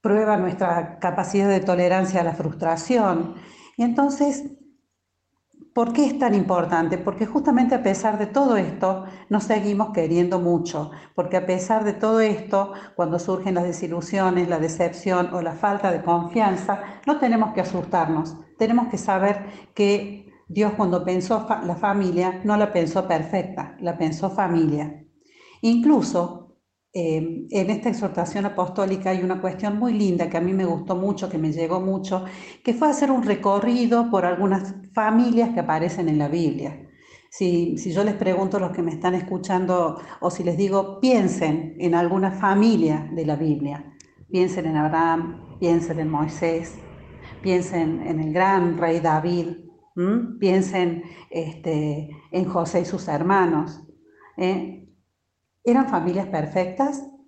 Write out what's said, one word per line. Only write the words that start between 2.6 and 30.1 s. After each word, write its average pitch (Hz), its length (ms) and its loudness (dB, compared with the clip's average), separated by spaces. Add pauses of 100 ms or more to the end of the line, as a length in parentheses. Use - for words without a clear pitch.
Y 233 60 -2
entonces, 277 640 2 (1300)
¿por 233 180 0
qué 285 140 4
es 277 120 0
tan 240 160 4
importante? 175 640 2
Porque 196 300 -2
justamente 254 480 2
a - 80 0
pesar 202 360 0
de 208 60 0
todo 262 320 2
esto, 190 480 -2 (240)
nos 208 160 0
seguimos 208 460 0
queriendo 175 500 2
mucho. 160 500 0 (240)
Porque 180 220 0
a 185 80 0
pesar 185 400 0
de 208 80 0
todo 220 280 2
esto, 196 520 0 (240)
cuando 170 220 0
surgen 185 380 -2
las 175 80 0
desilusiones, 180 840 0
la 170 100 0
decepción 175 760 -2
o 180 80 -2
la 165 100 -4
falta 202 400 0
de 165 100 -2
confianza, 185 760 0 (260)
no 294 120 2
tenemos 226 340 2
que - 80 -2
asustarnos. 165 800 -2 (200)
Tenemos 233 300 2
que - 80 -6
saber 196 480 0 (300)
que 202 500 0 (240)
Dios 208 280 0
cuando 196 280 0
pensó 185 400 0
fa-, - 180 -2
la 175 120 -4
familia, 185 680 0
no 208 120 2
la 208 160 2
pensó 170 360 0
perfecta, 160 720 -4
la 170 180 -4
pensó 160 320 -2
familia. 160 760 0 (560)
Incluso, 233 840 2 (500)
eh, 165 560 -2
en 190 200 0
esta 220 180 0
exhortación 196 580 -2
apostólica 190 640 -2
hay 185 140 0
una 185 160 -2
cuestión 202 360 -4
muy 233 160 0
linda 185 380 2